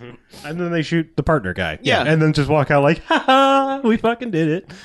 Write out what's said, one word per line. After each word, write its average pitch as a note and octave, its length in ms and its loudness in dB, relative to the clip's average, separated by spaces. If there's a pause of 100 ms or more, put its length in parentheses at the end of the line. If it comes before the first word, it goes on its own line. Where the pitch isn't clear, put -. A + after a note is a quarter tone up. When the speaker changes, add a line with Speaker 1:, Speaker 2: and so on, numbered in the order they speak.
(460)
Speaker 1:
And D#3+ 140 -10
then F3 120 -6
they E3+ 100 -2
shoot D#3+ 360 -4
the C3+ 60 -2
partner G#2 300 0
guy. E2 280 -4
Speaker 2:
Yeah. E3+ 220 0
Speaker 1:
And D#3 180 2
then D#3 120 2
just C#3 160 0
walk D3+ 220 2
out C#3+ 100 4
like, D3+ 240 2
"Ha D#4+ 140 0
ha, C4+ 640 2
we A3+ 140 2
fucking A#3 340 -4
did D#3+ 180 0
it." E3+ 220 -6 (140)